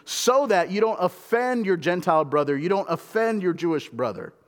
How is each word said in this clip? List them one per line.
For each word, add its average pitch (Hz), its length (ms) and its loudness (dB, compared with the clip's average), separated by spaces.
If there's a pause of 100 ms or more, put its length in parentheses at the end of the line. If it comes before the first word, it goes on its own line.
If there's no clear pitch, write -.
so 269 440 2
that 175 240 2
you 208 100 0
don't 220 180 0
offend 240 640 0
your 185 120 2
Gentile 165 480 2
brother, 143 320 0
you 151 100 -4
don't 196 220 0
offend 220 520 -2
your 180 120 0
Jewish 165 360 -2
brother. 113 440 -6 (140)